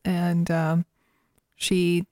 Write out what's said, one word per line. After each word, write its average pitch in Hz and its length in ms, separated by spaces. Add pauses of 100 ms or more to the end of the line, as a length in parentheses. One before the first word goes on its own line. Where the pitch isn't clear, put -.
and, 175 480
um, 165 320 (720)
she 175 560